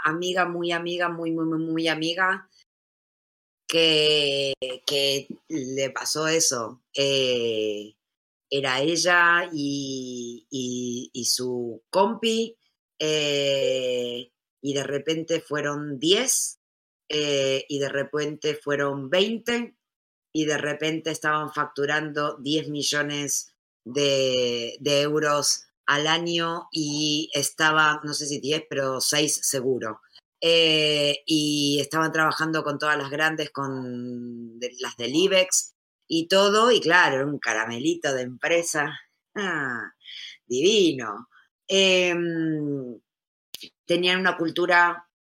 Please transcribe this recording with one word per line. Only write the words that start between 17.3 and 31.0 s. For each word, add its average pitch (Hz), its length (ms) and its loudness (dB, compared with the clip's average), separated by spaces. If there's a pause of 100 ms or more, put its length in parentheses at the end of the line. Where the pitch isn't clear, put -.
y 143 100 -4
de 139 100 -2
repente 147 640 -4
fueron 139 560 -2
veinte, 226 640 -2 (560)
y 156 140 0
de 147 100 0
repente 156 540 -2
estaban 151 420 -2
facturando 147 840 -2
diez 147 300 -2
millones 147 840 -2 (320)
de, 127 960 0
de 143 220 2
euros 147 600 0 (220)
al 147 200 2
año, 170 640 0
y 151 640 -2
estaba, 156 680 2
no 147 120 -6
sé 143 120 -6
si 139 140 -6
diez, 147 280 -2
pero 131 340 -2
seis 147 400 2
seguro. 120 580 -2 (400)
Eh, 156 840 4